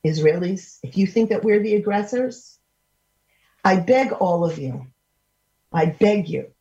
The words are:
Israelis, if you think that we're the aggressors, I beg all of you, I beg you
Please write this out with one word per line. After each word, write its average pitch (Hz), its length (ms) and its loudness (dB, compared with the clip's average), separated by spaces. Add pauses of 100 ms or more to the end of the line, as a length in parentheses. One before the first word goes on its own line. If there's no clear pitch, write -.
Israelis, 160 760 0
if - 160 -8
you 196 80 2
think 220 240 0
that 214 140 -2
we're 208 180 2
the 208 140 0
aggressors, 208 800 -4 (1040)
I 190 120 4
beg 254 380 2
all 175 300 0
of 160 140 -2
you, 131 300 -10 (840)
I 160 140 0
beg 202 420 2
you 73 200 -8 (140)